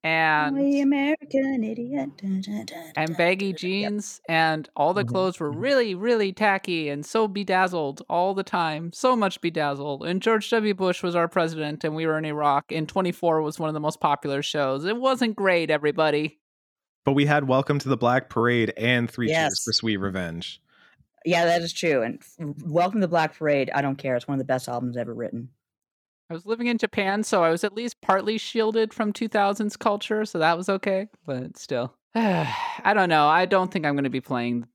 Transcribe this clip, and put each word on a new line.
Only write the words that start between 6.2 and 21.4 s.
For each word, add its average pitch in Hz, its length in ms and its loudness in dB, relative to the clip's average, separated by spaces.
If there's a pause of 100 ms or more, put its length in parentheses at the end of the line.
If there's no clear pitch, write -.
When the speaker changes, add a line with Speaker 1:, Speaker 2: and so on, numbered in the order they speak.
Speaker 1:
tacky 190 560 0
and 143 160 -6
so 220 220 0
bedazzled 185 840 0
all 180 240 0
the 190 80 -4
time. 165 520 -4
So 254 220 2
much 202 260 0
bedazzled. 147 640 -4
And 180 160 -2
George 220 280 0
W. 214 240 2
Bush 185 300 0
was 175 120 -2
our 170 120 2
president, 160 560 -2
and 156 100 -2
we 160 140 -2
were 156 100 2
in 156 80 -4
Iraq, 147 460 0
and 156 160 -2
twenty-four 175 540 0
was 156 180 -4
one 160 100 -2
of 156 40 -4
the 156 80 -4
most 151 180 -2
popular 143 420 0
shows. 143 440 -2
It 208 120 0
wasn't 247 380 0
great, 175 340 2
everybody. 151 720 0 (640)
Speaker 3:
But 139 100 4
we 143 120 6
had 147 240 4
Welcome 135 300 4
to 135 100 -6
the 131 80 2
Black 120 320 2
Parade 117 480 2
and 120 340 0
Three 120 160 -4
Cheers 160 100 2
Speaker 2:
Yes. 160 280 0
Speaker 3:
for 110 80 -4
Sweet 110 240 0
Revenge. 92 640 -6 (640)
Speaker 2:
Yeah, 170 220 2